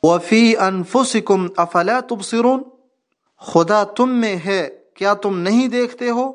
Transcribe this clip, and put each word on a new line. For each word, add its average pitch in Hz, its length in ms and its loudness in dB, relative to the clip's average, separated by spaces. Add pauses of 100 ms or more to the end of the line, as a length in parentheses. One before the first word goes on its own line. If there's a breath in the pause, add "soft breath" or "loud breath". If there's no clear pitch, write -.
وفي 170 360 2 (280)
انفسکم 202 760 0 (200)
افلا 180 340 0 (140)
تبصرون، 233 500 -2 (880)
خدا 170 320 4 (160)
تم 254 240 2
میں 214 140 -2 (100)
ہے، 196 160 -2 (380)
کیا 196 140 2 (120)
تم 196 120 -2 (100)
نہیں 240 260 2
دیکھتے 247 340 -4 (100)
ہو؟ 254 60 -2 (120)